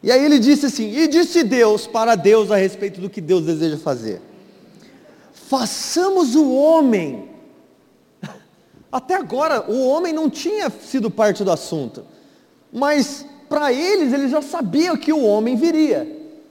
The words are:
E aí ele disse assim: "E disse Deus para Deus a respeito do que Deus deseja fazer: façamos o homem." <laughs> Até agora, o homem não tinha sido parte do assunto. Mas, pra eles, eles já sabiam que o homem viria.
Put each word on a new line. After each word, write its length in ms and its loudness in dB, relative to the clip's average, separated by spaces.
E 100 0
aí 140 4
ele 140 6
disse 260 4
assim: 260 -4
"E 160 2
disse 360 2
Deus 420 2
para 300 0
Deus 340 4
a 60 2
respeito 440 -2
do 80 -10
que 140 -12
Deus 240 0
deseja 320 -2
fazer: 420 -6
façamos 1000 -2
o 220 4
homem." 720 2
<laughs> 140 -16
Até 220 -6
agora, 560 -2
o 180 0
homem 240 0
não 160 -2
tinha 440 -4
sido 400 -6
parte 320 0
do 80 0
assunto. 520 -6
Mas, 520 -2
pra 240 0
eles, 400 0
eles 200 -2
já 100 0
sabiam 560 -2
que 160 -2
o 100 0
homem 320 2
viria. 760 -2